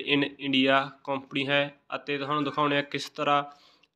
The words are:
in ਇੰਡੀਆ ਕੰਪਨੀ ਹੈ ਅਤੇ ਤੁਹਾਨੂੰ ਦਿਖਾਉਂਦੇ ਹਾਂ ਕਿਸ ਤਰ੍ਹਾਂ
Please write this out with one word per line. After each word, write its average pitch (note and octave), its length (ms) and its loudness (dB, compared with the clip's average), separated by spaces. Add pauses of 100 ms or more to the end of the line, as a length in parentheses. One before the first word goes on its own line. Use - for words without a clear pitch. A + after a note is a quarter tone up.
in C#3+ 160 4 (140)
ਇੰਡੀਆ C3+ 420 4 (240)
ਕੰਪਨੀ C#3 440 -6
ਹੈ C#3+ 140 2 (320)
ਅਤੇ C#3+ 240 -6
ਤੁਹਾਨੂੰ D3 260 -2
ਦਿਖਾਉਂਦੇ C#3+ 320 0
ਹਾਂ C#3+ 80 2
ਕਿਸ C#3+ 260 -8
ਤਰ੍ਹਾਂ C#3+ 320 2 (540)